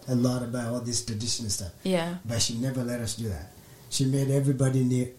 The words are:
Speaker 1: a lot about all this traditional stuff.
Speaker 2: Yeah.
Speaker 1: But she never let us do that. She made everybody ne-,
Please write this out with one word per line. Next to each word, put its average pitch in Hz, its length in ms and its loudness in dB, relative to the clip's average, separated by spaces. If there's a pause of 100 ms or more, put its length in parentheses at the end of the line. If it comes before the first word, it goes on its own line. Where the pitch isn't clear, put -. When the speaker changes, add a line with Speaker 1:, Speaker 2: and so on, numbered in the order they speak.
Speaker 1:
a 127 60 2
lot 123 280 4
about 117 300 -4
all 123 80 -2
this 117 240 -2
traditional 110 460 -4
stuff. 92 220 -6 (100)
Speaker 2:
Yeah. 175 340 0 (100)
Speaker 1:
But 117 160 0
she - 120 0
never 127 300 -2
let 120 160 -2
us 107 140 -4
do 113 140 -4
that. 80 240 -6 (360)
She - 160 0
made 135 260 2
everybody 135 540 4
ne-, 123 340 2